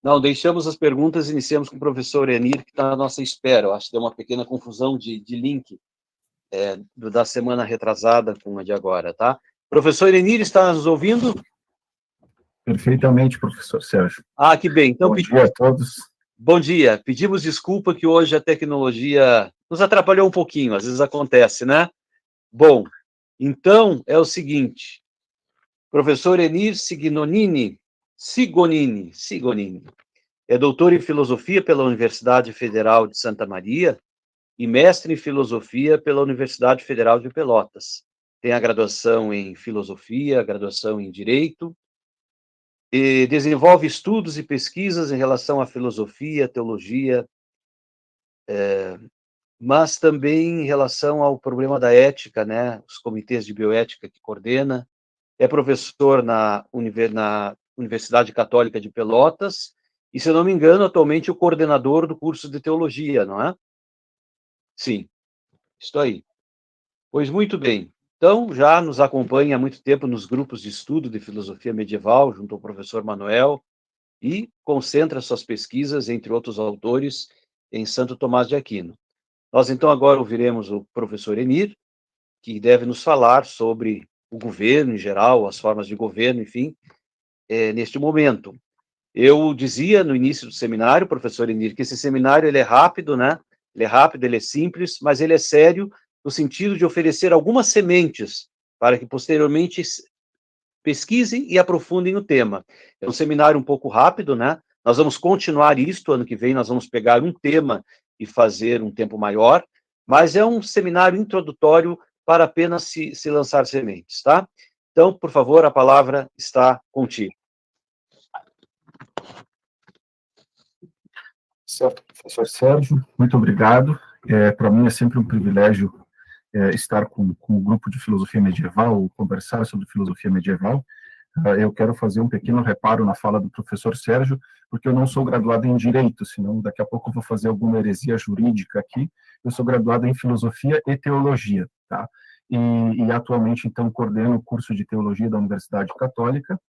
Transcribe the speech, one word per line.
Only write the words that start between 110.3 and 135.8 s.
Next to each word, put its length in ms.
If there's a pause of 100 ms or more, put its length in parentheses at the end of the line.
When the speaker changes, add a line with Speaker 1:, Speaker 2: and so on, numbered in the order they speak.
Speaker 1:
é 100
um 160
seminário 560
introdutório 800 (280)
para 180
apenas 420
se, 300
se 160
lançar 340
sementes, 560
tá? 280 (420)
Então, 220
por 180
favor, 340
a 60
palavra 640
está 440 (100)
contigo. 440 (4000)
Speaker 2:
Certo, 380
professor 460
Sérgio, 580 (100)
muito 200
obrigado. 600 (300)
É, 240
pra 200
mim 160
é 40
sempre 300
um 40
privilégio, 680 (640)
é, 160
estar 360
com, 280
com 240
o 20
grupo 300
de 100
filosofia 400
medieval, 720
conversar 520
sobre 200
filosofia 440
medieval. 520 (640)
Ah, 60
eu 220
quero 220
fazer 260
um 80
pequeno 340
reparo 420
na 100
fala 260
do 100
professor 460
Sérgio, 440 (300)
porque 180
eu 40
não 140
sou 180
graduado 420
em 100
Direito, 480